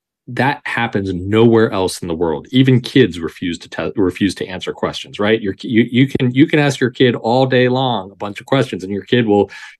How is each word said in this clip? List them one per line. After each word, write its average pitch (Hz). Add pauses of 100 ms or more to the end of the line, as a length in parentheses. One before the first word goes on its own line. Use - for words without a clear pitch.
(260)
that 131
happens 107
nowhere 110
else 95
in 90
the 82
world. 80
Even 131
kids 90
refuse 82
to -
te-, 80
refuse 95
to -
answer 92
questions, -
right? 110
Your 101
ki-, -
you, 120
you 131
can, 127
you 143
can 156
ask 143
your 123
kid 123
all 123
day 123
long 123
a 98
bunch 104
of -
questions, 131
and 95
your 98
kid 120
will 101 (280)